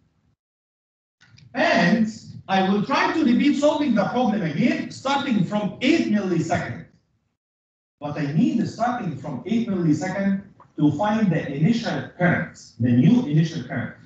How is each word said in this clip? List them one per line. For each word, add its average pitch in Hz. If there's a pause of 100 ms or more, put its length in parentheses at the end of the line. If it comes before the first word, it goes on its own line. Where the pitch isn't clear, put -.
(1500)
And 226 (400)
I 190
will 208
try -
to 320
repeat 254
solving 294
the 196
problem 214
again, 185
starting 262
from 208
eight 262
millisecond. 180 (1120)
But 147
I 139
need 208
starting 226
from -
eight 226
millisecond 185 (360)
to 147
find 214
the 147
initial 147
current, - (220)
the 117
new 156
initial 160
current. -